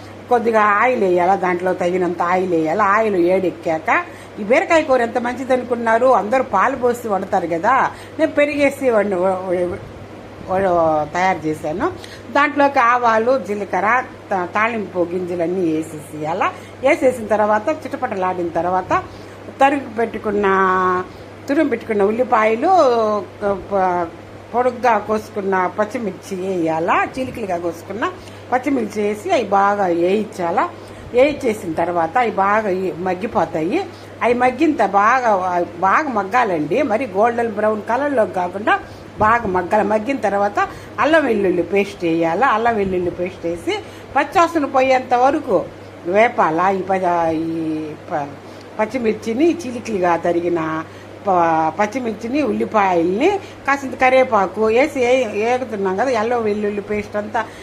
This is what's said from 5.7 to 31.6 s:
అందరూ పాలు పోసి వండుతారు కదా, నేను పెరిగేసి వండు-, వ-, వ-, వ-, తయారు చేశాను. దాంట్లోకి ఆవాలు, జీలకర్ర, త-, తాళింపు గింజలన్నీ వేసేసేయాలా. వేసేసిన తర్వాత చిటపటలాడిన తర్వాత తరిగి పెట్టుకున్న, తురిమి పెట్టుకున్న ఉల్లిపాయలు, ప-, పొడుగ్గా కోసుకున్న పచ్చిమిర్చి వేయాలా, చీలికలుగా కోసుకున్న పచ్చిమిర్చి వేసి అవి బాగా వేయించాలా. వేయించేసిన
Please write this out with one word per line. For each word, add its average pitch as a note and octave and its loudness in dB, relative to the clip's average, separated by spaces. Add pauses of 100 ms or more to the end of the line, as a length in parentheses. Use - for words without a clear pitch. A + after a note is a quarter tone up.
అందరూ A#3+ 4
పాలు A#3 2
పోసి A#3+ 0
వండుతారు F#3+ 0
కదా, F3+ 2 (280)
నేను D4+ 2
పెరిగేసి C#4+ 2
వండు-, G3+ 2
వ-, F#3 2 (100)
వ-, F3+ -2 (720)
వ-, E3+ 2
తయారు F3 0
చేశాను. D#3+ -2 (400)
దాంట్లోకి C#4+ 4
ఆవాలు, A#3+ 4
జీలకర్ర, G3+ 0 (280)
త-, F3+ -2
తాళింపు G#3 -2
గింజలన్నీ F3 -2
వేసేసేయాలా. D#3 -4 (320)
వేసేసిన B3+ 2
తర్వాత G#3+ 2
చిటపటలాడిన G3 -4
తర్వాత F#3 0 (580)
తరిగి C4+ 2
పెట్టుకున్న, G#3 -2 (1040)
తురిమి C#4+ 2
పెట్టుకున్న A3 0
ఉల్లిపాయలు, A3+ 2 (1040)
ప-, F3+ 2 (480)
పొడుగ్గా A#3+ 2
కోసుకున్న G3 -2
పచ్చిమిర్చి G#3 -4
వేయాలా, F3+ 0 (120)
చీలికలుగా A#3 -6
కోసుకున్న G3 -6 (420)
పచ్చిమిర్చి B3+ -2
వేసి G#3 -2
అవి D4 2
బాగా G3+ 2
వేయించాలా. F#3 0 (440)
వేయించేసిన A#3 2